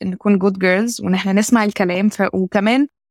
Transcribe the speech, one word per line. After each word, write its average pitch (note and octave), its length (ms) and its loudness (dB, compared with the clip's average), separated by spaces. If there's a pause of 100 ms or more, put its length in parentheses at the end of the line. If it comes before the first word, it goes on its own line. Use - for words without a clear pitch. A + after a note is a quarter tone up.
إن F#3+ 80 -6
نكون G3 300 0
good F#3+ 180 2
girls، F#3+ 460 0
وإن F#3 100 0
إحنا F#3+ 200 -2
نسمع G#3+ 300 2
الكلام. G3 460 0
ف-، G3 240 -2
وكمان G#3 540 0 (240)